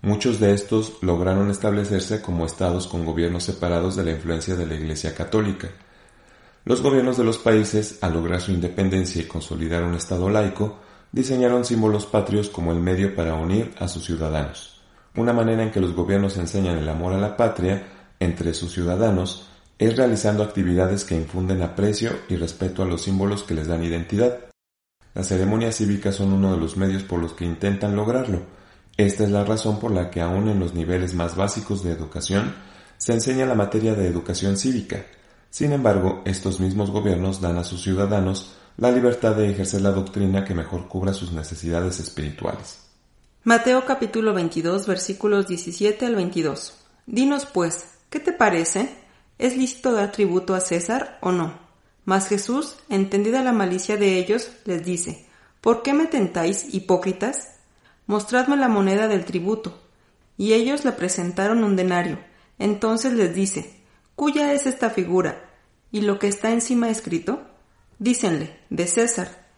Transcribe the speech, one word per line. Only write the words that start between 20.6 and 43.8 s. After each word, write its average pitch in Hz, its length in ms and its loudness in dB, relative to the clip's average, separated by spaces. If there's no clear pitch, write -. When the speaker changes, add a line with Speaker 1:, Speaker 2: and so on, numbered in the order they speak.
Speaker 1:
que 90 100 -2
infunden 90 460 -2
aprecio 104 500 0
y 95 80 -2
respeto 92 480 -4
a - 20 2
los 87 160 -2
símbolos 98 420 0
que - 120 -4
les 78 120 -2
dan 85 160 0
identidad. 85 680 0
Las 92 140 -4
ceremonias 104 480 2
cívicas 101 380 0
son 98 180 0
uno 98 180 4
de 87 80 2
los 80 160 -4
medios 95 280 0
por 90 160 -2
los 82 140 -4
que 87 120 -8
intentan 101 500 -2
lograrlo. 113 460 0
Esta 101 260 4
es 101 80 4
la 101 140 4
razón 107 340 0
por 117 120 -2
la 87 200 0
que 87 80 -4
aún 92 300 0
en 101 100 2
los 85 140 -2
niveles 87 400 0
más 85 240 -2
básicos 101 440 -2
de 87 120 -2
educación 82 600 -4
se - 160 -2
enseña 131 320 0
la 127 100 2
materia 107 400 2
de 95 120 0
educación 90 500 0
cívica. 107 480 -2
Sin 147 220 0
embargo, 98 540 2
estos 95 340 -2
mismos 98 320 0
gobiernos 95 480 0
dan 87 180 -2
a 87 60 -2
sus 87 180 -8
ciudadanos 98 760 0
la 123 160 2
libertad 120 440 2
de 104 140 2
ejercer 98 320 -2
la 98 100 2
doctrina 95 520 0
que 95 100 -6
mejor 87 360 -6
cubra 95 240 -2
sus 90 180 -8
necesidades 85 680 -4
espirituales. - 840 -8
Speaker 2:
Mateo 247 400 4